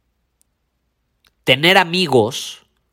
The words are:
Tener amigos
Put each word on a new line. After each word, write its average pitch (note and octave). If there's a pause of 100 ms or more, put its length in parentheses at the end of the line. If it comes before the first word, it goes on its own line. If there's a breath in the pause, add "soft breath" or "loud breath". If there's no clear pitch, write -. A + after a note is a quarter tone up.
(1400)
Tener D#3
amigos D#3+ (280)